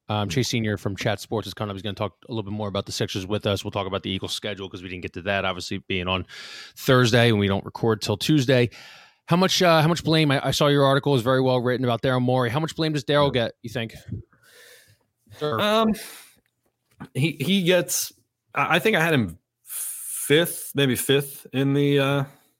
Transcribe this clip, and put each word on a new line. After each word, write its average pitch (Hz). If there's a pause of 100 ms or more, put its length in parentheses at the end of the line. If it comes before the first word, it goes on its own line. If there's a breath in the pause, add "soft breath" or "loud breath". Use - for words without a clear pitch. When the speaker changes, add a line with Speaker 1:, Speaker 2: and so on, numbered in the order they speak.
Speaker 1:
um, 104
Chase 117
Senior 110
from 98
Chat 107
Sports 104
is 98
coming 104
up. 98
He's 92
gonna 101
talk 104 (120)
a 127
little 113
bit 98
more 107
about 98
the -
Sixers 98
with 104
us. 101
We'll 101
talk 98
about 95
the -
Eagles' 95
schedule 98
'cause 90
we 92
didn't 90
get 85
to 90
that, 98
obviously, 92
being 90
on 92 (480 loud breath)
Thursday, 123
and 107
we 101
don't 98
record 110
till 104
Tuesday. 127 (560 loud breath)
How 170
much, 185
uh, 165
how 151
much 165
blame, 156
I, 135
I -
saw 147
your 143
article 139
is 120
very 131
well 127
written 123
about 117
Daryl 127
Morey. 123
How 135
much 156
blame 156
does 147
Daryl 143
Speaker 2:
Yeah. 123
Speaker 1:
get, - (100)
you 117
think? 113 (1400 soft breath)
Sure. 147
Speaker 2:
Um, 220 (1200 loud breath)
he, 143
he 185
gets, 175 (420)
I, 147
I -
think 214
I 160
had 165
him 95 (240)
fifth, -
maybe 135
fifth -
in 139
the, 143
uh, 139 (360 soft breath)